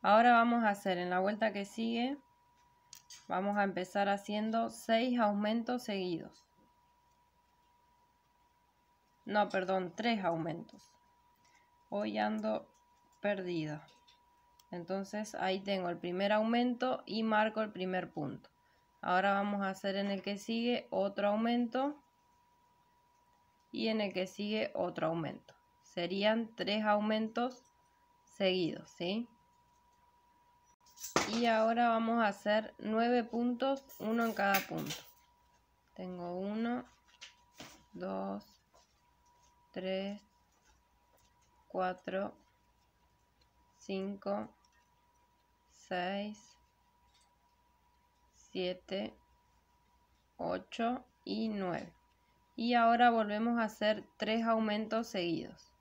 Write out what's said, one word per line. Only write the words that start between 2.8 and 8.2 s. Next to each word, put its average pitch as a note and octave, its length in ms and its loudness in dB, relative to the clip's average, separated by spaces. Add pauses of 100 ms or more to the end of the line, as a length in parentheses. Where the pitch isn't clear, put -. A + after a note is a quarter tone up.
vamos G3 280 0
a G#3 60 2
empezar G3 460 0
haciendo G#3+ 640 -2
seis A#3+ 500 0
aumentos A3 640 0
seguidos. F#3 600 -4 (2750)